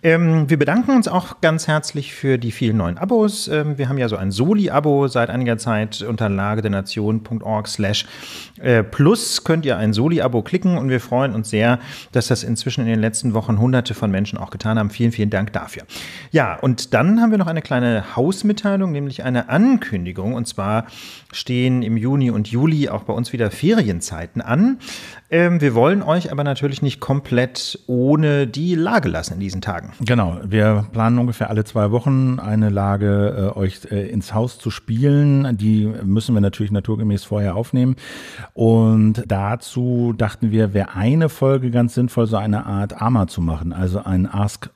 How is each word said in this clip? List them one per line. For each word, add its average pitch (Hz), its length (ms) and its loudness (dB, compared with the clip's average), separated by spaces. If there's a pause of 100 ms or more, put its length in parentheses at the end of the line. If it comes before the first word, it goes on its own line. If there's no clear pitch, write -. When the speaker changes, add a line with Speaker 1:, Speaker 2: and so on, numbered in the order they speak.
Speaker 1:
Ähm, 160 440 4
wir 160 80 4
bedanken 180 360 2
uns 247 160 4
auch - 320 -4
ganz 160 260 2
herzlich 151 480 -2
für 131 240 0
die 117 140 -4
vielen 113 240 0
neuen 87 200 0
Abos. 214 520 0
Ähm, 151 280 -2
wir 135 120 -2
haben 139 100 -2
ja 123 100 0
so 107 60 -2
ein 95 160 -2
Soli-Abo 143 760 2
seit 120 220 0
einiger 120 280 0
Zeit 110 380 -2
unter 110 320 -2
lage 101 320 0
der 107 100 -2
Nation 104 520 -2
Punkt 110 200 -8
org 107 240 -4
slash 104 380 -2 (840)
plus. - 540 2
Könnt 160 200 0
ihr 120 140 0
ein 107 160 2
Soli-Abo 123 480 2
klicken 185 340 0
und 135 140 -2
wir 127 100 2
freuen 127 340 -2
uns 107 140 -4
sehr, 117 300 2 (340)
dass 120 160 0
das 123 160 0
inzwischen 123 380 -4
in 113 40 0
den 113 140 2
letzten 113 320 0
Wochen 107 260 0
Hunderte 123 360 2
von 104 160 -2
Menschen 95 280 -2
auch - 120 -12
getan 110 280 -2
haben. 104 120 0
Vielen, 117 220 0
vielen 104 180 0
Dank 101 240 -2
dafür. - 300 -10 (480)
Ja, 120 260 2
und - 340 -2
dann 185 300 4
haben 226 80 4
wir 214 80 4
noch 185 80 2
eine 165 160 -4
kleine 120 520 -2
Hausmitteilung, 190 800 0
nämlich 143 320 -6
eine 127 240 -2
Ankündigung. 110 840 0
Und 117 120 -4
zwar 107 400 -2 (460)
stehen 127 500 0
im 113 140 0
Juni 127 340 2
und 104 180 -2
Juli 143 420 0
auch - 140 -6
bei 107 100 -4
uns 117 180 -4
wieder 117 180 0
Ferienzeiten 101 920 -2
an. 214 360 2 (520)
Ähm, 170 300 4
wir 139 140 4
wollen 160 280 4
euch 165 280 0
aber 139 140 -4
natürlich 139 380 -2
nicht 139 180 -2
komplett 127 840 -2
ohne 143 600 2
die 151 280 -2
Lage 170 340 0
lassen 82 260 -6
in 92 60 -8
diesen 92 200 -6
Tagen. 87 400 -8
Speaker 2:
Genau, 104 440 0
wir 104 480 2
planen 113 260 2
ungefähr 120 320 -2
alle 107 140 0
zwei 104 260 0
Wochen 131 480 2
eine 107 320 0
Lage, 101 840 0
äh, - 40 -8
euch, 95 220 -2 (100)
äh, 101 180 -4
ins 101 260 -6
Haus 117 240 -2
zu 113 120 -6
spielen. 139 840 2
Die 107 300 2
müssen 107 480 0
wir 104 60 4
natürlich 101 320 0
naturgemäß 104 500 -2
vorher 101 320 -2
aufnehmen. 127 400 0 (600)
Und 113 760 4
dazu 120 880 -2
dachten 110 340 -2
wir, 107 240 2
wäre 98 220 -2
eine 143 320 2
Folge 135 420 0
ganz 120 240 2
sinnvoll, 120 320 0
so 107 100 -2
eine 104 300 -2
Art 101 340 -4
ama 110 280 2
zu - 120 -8
machen, 80 320 -2
also 92 300 -2
ein 92 240 0
Ask - 500 -4